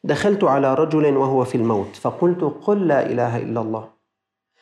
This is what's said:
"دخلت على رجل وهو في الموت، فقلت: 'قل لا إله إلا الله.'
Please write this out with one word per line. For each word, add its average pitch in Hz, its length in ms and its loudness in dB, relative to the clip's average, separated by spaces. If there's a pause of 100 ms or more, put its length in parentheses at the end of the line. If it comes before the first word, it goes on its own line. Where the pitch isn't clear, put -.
"دخلت 196 400 0
على 139 300 2
رجل 151 420 2
وهو 135 280 2
في 123 100 -8
الموت، 113 420 -2
فقلت: 175 480 -2
'قل 190 440 -2
لا 139 180 2
إله 120 300 -2
إلا 113 240 -4
الله.' 110 280 -6 (720)